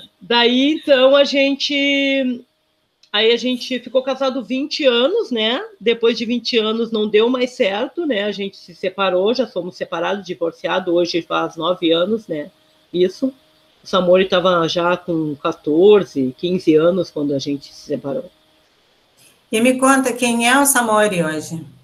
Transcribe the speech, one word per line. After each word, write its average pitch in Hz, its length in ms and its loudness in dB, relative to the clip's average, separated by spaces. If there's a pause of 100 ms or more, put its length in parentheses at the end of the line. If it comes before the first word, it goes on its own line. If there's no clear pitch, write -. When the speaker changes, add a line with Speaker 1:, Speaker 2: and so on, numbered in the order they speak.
(200)
Speaker 1:
daí, 240 520 2
então, 277 440 4
a 285 80 6
gente, 277 1200 0 (680)
aí 220 220 2
a 240 60 2
gente 247 420 -6
ficou 262 220 -2
casado 262 420 -4
vinte 262 400 -4
anos, 269 460 2
né? 233 320 -2 (180)
Depois 233 380 0
de 233 80 -6
vinte 240 320 -2
anos 220 340 -2
não 214 160 -2
deu 214 220 2
mais 247 220 -2
certo, 226 520 -4
né? 214 200 -2
A 208 80 -4
gente 196 260 -10
se - 160 -20
separou, 190 580 -2
já 247 140 -2
somos 180 300 -8
separados, 180 500 -6
divorciados, 175 680 -4
hoje 170 300 0
faz 165 340 -4
nove 170 340 -2
anos, 185 380 0
né? 151 220 -8 (420)
Isso. 185 400 -2 (500)
O - 40 -20
Samori 185 380 4
tava 180 440 2
já 175 280 0
com 160 400 -4
quatorze, 160 1000 2
quinze 175 380 0
anos 170 360 2
quando 147 220 -4
a 139 60 -2
gente 139 340 -8
se - 140 -20
separou. 139 420 -8 (1200)
Speaker 2:
E 220 100 0
me 262 180 2
conta, 262 340 2
quem 240 360 -2
é 254 100 4
o 285 80 4
Samori 214 560 2
hoje? 156 420 -6 (200)